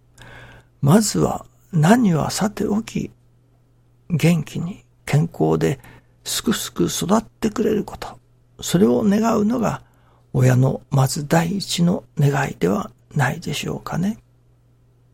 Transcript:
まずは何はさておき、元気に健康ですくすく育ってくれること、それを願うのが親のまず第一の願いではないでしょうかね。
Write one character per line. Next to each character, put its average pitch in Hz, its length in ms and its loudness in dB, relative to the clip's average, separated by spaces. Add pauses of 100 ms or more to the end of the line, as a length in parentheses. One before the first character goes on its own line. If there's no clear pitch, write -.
(800)
ま 151 180 6
ず - 200 -2
は 65 260 -2 (260)
何 185 420 6
は 143 160 0
さ - 200 -2
て - 160 -4
お 214 160 -2
き、 - 280 -6 (1000)
元 160 340 2
気 - 160 -10
に 175 240 -10 (220)
健 156 260 0
康 160 260 0
で 156 220 -2 (460)
す - 180 -6
く 233 80 0
す - 220 -6
く 170 140 -2
育 185 320 -2
っ - 40 -4
て - 260 -6
く 208 140 -4
れ 226 100 0
る 208 120 -2
こ - 120 -16
と、 - 220 -16 (400)
そ - 180 0
れ 202 80 4
を 240 200 2
願 220 340 2
う 208 60 0
の 240 140 -2
が 156 220 -4 (520)
親 127 240 4
の 131 320 2
ま 135 180 2
ず 147 180 -6
第 170 300 0
一 175 280 -4
の 175 200 0 (160)
願 143 300 2
い - 100 -10
で - 80 0
は - 240 -2 (240)
な 139 160 2
い 165 80 -8
で 156 140 -8
し - 160 -8
ょ 151 60 -6
う - 60 -10
か - 160 -8
ね。 196 200 -2 (960)